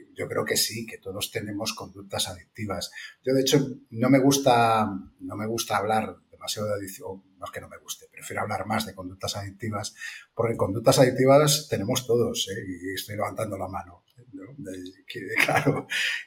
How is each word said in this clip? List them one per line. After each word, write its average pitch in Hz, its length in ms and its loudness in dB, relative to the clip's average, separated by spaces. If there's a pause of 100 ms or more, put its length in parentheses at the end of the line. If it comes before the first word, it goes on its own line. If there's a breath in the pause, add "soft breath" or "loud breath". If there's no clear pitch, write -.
(180)
yo 104 100 -6
creo 117 160 -2
que 113 140 0
sí, 113 280 -2
que - 120 -14
todos 98 340 -8
tenemos 104 420 -6
conductas 98 540 -8
adictivas. 95 640 -8 (320 loud breath)
Yo, 131 100 0
de 135 80 4
hecho, 135 240 4 (260)
no 117 180 2
me 135 100 8
gusta, 120 680 6 (340)
no 95 160 -10
me 104 120 -4
gusta 113 300 -2
hablar 107 380 0 (160)
demasiado - 380 -6
de 104 60 -2
adicción, 95 480 -10 (140)
no - 80 -14
es - 60 -12
que - 100 -12
no - 80 -16
me 82 80 -18
guste, - 340 -16
prefiero - 300 -8
hablar 98 240 -4
más 110 200 -2
de - 80 -12
conductas 95 440 -8
adictivas, 101 580 -8 (380 loud breath)
porque 113 200 0
en - 40 -6
conductas 117 420 4
adictivas 135 720 6
tenemos 110 360 -2
todos, 113 440 2
¿eh? 104 180 -6
Y 90 280 -6
estoy 101 200 -10
levantando 101 420 -4
la 92 100 -6
mano, 90 360 -12 (300)
¿no? - 100 -14 (140)
De, 95 140 -12 (360)
que, - 140 -10 (140)
<laughs> - 100 4
claro, - 420 0 (400 loud breath)